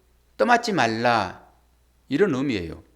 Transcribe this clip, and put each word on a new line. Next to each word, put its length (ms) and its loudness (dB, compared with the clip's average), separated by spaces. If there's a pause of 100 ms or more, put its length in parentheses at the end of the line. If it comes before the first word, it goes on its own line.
(360)
떠맡지 360 2
말라, 720 0 (640)
이런 260 0
의미예요. 480 -4 (140)